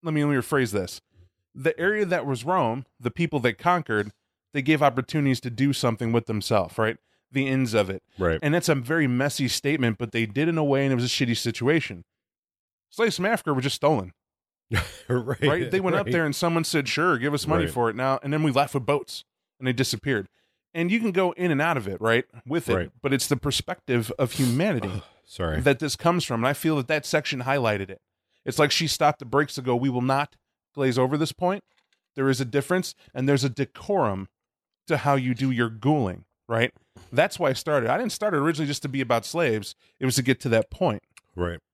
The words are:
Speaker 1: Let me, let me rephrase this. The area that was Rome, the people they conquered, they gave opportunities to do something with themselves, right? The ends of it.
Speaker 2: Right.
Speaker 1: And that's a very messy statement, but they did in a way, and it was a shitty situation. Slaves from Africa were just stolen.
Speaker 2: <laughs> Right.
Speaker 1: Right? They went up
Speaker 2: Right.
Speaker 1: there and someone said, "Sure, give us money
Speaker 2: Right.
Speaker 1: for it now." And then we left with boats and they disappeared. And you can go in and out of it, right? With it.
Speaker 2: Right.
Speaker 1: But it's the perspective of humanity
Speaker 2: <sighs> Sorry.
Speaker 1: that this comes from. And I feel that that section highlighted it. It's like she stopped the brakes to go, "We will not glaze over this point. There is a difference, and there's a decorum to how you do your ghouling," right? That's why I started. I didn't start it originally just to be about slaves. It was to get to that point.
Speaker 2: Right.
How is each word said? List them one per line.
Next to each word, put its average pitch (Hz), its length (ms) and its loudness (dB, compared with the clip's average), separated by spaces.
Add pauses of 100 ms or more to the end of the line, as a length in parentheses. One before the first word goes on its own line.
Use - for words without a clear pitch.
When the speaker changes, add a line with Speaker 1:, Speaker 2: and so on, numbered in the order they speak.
Speaker 1:
Let 165 120 -4
me, 147 100 2
let 147 100 2
me - 60 4
rephrase 127 320 0
this. 95 300 -4 (520)
The 151 240 -2
area 202 280 0
that 170 180 -2
was 131 200 -4
Rome, 135 420 0 (120)
the 120 120 -4
people 156 280 -2
they 120 140 2
conquered, 110 600 0 (420)
they 143 80 -2
gave 147 200 4
opportunities 135 580 2
to 127 100 -8
do 135 240 2
something 117 360 0
with 117 140 2
themselves, 101 540 -2
right? 110 180 0 (340)
The 135 180 -2
ends 131 260 0
of 101 160 4
it. 95 120 -6 (160)
Speaker 2:
Right. 82 240 2
Speaker 1:
And 151 120 2
that's 175 160 0
a 151 40 6
very 143 320 0
messy 131 400 0
statement, 131 520 0
but 117 140 -6
they 117 120 0
did 127 240 0
in 165 80 0
a 156 80 2
way, 139 200 2
and 135 80 2
it - 40 2
was 120 80 0
a 123 40 -2
shitty 117 280 0
situation. 117 680 -2 (840)
Slaves 226 280 0
from 180 100 -2
Africa 208 260 0
were 131 80 2
just 135 160 -2
stolen. 120 380 0 (560)
Speaker 2:
<laughs> 98 100 2 (280)
Right. 123 340 -2
Speaker 1:
Right? 151 300 2
They 190 80 2
went 185 160 0
up 202 100 0
Speaker 2:
Right. 196 60 -2
Speaker 1:
there 170 120 2
and 147 120 0
someone 165 260 0
said, 147 260 -2
"Sure, 160 300 2
give 143 160 0
us 147 140 -2
money 165 160 2
Speaker 2:
Right. 135 100 -4
Speaker 1:
for 120 160 2
it 104 60 -6
now." 131 260 0
And 139 100 -4
then 156 120 0
we 147 80 2
left 139 220 2
with 127 120 -2
boats - 380 -2 (340)
and 127 80 -4
they 127 60 2
disappeared. 120 560 -2 (440)
And 170 200 0
you 226 80 2
can 220 100 0
go 180 220 0
in 180 180 0
and 139 100 2
out 160 160 0
of 104 120 -4
it, 95 120 -6
right? 113 240 2 (220)
With 143 240 -4
it. 113 60 4
Speaker 2:
Right. 87 140 -2 (120)
Speaker 1:
But 135 100 0
it's 135 140 0
the 143 100 2
perspective 120 840 -2
of 127 120 2
humanity 123 680 0 (120)
Speaker 2:
<sighs> - 100 -20
Sorry. - 380 -2
Speaker 1:
that 139 180 4
this 147 160 -4
comes 175 260 2
from. 117 220 -2
And - 40 2
I 143 40 0
feel 156 240 -2
that 127 100 -2
that 151 180 -2
section 147 380 -2
highlighted 113 480 0
it. - 100 -16 (440)
It's - 160 -2
like 147 100 6
she 165 160 0
stopped 147 320 2
the 143 60 -12
brakes 139 320 0
to 135 60 -8
go, 123 120 0
"We 123 140 0
will 123 120 0
not 135 360 -2 (400)
glaze 131 200 2
over 131 220 2
this 151 140 -2
point. 185 320 -2 (500)
There 135 160 0
is 123 100 2
a 135 40 0
difference, 143 500 -2 (180)
and 131 160 -2
there's 139 140 4
a 139 60 0
decorum 123 800 -2 (580)
to 151 120 0
how 143 180 2
you 127 180 0
do 131 160 0
your 120 200 2
ghouling," 110 540 0 (240)
right? 117 240 0 (400)
That's 151 280 0
why 160 100 2
I 131 40 0
started. 131 360 0
I 147 80 2
didn't 240 140 -4
start 208 220 -2
it 147 40 2
originally 147 300 0
just 143 140 -6
to 147 60 -6
be 135 120 -4
about 117 260 0
slaves. 120 480 -2 (240)
It 131 60 -6
was 127 100 2
to 135 80 0
get 127 200 2
to 135 80 -4
that 110 200 2
point. 131 320 -2 (320)
Speaker 2:
Right. 85 240 -4 (160)